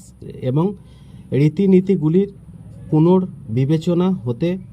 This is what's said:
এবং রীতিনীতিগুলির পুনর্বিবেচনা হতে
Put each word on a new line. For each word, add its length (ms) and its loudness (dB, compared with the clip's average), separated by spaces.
এবং 140 0
রীতিনীতিগুলির 920 2
পুনর্বিবেচনা 1160 0
হতে 260 -4